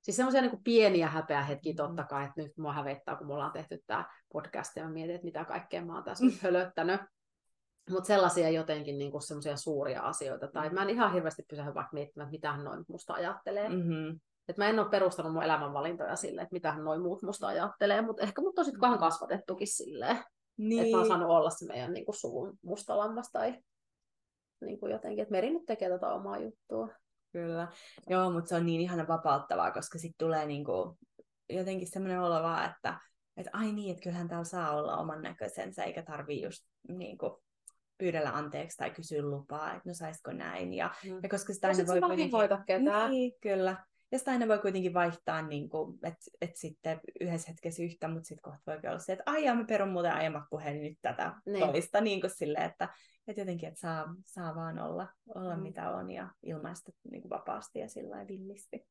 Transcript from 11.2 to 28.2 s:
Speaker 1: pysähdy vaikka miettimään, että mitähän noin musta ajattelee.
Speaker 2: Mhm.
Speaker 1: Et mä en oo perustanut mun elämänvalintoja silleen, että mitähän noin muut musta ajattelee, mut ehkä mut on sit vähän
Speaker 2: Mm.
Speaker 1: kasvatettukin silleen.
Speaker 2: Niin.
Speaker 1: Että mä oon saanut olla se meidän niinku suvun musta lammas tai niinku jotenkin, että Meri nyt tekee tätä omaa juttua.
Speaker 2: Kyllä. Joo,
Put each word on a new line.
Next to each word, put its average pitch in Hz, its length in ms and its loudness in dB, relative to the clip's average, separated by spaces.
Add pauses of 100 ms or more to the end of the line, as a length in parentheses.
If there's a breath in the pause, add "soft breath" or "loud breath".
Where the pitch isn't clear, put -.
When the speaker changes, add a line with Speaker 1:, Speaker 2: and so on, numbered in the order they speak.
Speaker 1:
pysähdy 147 240 -6
vaikka 143 200 -6
miettimään, 147 340 -8
että 156 80 -8
mitähän 147 280 -4
noin 151 240 -8
musta - 260 -10
ajattelee. 196 540 -2
Speaker 2:
Mhm. 165 480 0 (320)
Speaker 1:
Et 175 80 -6
mä 202 120 4
en 220 100 6
oo 202 60 4
perustanut 185 480 4
mun 160 100 2
elämänvalintoja 151 760 0
silleen, - 260 -4
että - 100 -8
mitähän 156 320 -2
noin 156 180 0
muut 180 200 -2
musta 202 240 -4
ajattelee, 202 560 2
mut 220 180 -2
ehkä 208 200 -2
mut 370 180 0
on 330 60 4
sit 269 160 -2
vähän 247 180 6
Speaker 2:
Mm. - 20 0
Speaker 1:
kasvatettukin 185 680 0
silleen. - 580 -2 (320)
Speaker 2:
Niin. 226 260 2
Speaker 1:
Että 226 100 4
mä 226 60 8
oon 220 100 6
saanut 170 220 4
olla 165 200 8
se 165 160 -8
meidän 123 260 -6
niinku 208 200 -6
suvun 127 500 -6
musta 208 360 -2
lammas 226 340 0
tai 247 260 0 (1000)
niinku 202 260 -6
jotenkin, 214 360 -2
että 208 100 -2
Meri 202 180 2
nyt 339 160 -2
tekee 214 220 0
tätä 180 260 0
omaa 196 240 -4
juttua. 220 500 -6 (440)
Speaker 2:
Kyllä. 170 360 -4 (400 loud breath)
Joo, 185 220 6